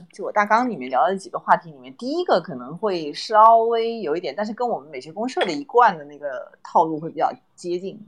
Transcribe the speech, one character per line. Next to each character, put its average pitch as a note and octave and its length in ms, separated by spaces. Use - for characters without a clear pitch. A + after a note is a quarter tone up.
就 G3 120
我 D3 80
大 G#3 120
纲 A3 240
里 G#3+ 80
面 B2+ 140
聊 C3 140
了 F#3 120
几 F#3+ 140
个 - 80
话 F3+ 180
题 E3 140
里 C#3+ 80
面， B2+ 180
第 A#3+ 120
一 E4+ 180
个 F4 160
可 D#3+ 140
能 B2 200
会 E3+ 380
稍 A3+ 440
微 A3+ 420
有 D#3+ 180
一 - 20
点， D3+ 160
但 G3+ 80
是 A3 80
跟 A#3+ 160
我 F3+ 120
们 C#3+ 100
美 C#3 100
学 D#3 140
公 A3 160
社 F4+ 160
的 C4 60
一 C#3+ 120
贯 A3+ 320
的 D3 100
那 D3 120
个 C#3 340
套 F3+ 200
路 D#3+ 160
会 D#3+ 120
比 - 80
较 D3 120
接 F3 220
近。 F#3 180